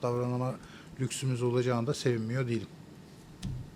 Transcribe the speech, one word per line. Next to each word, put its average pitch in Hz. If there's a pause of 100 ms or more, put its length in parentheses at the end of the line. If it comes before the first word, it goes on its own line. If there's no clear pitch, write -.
davranma 123 (440)
lüksümüz 131
olacağında 123
sevinmiyor 120
değilim. 113 (1080)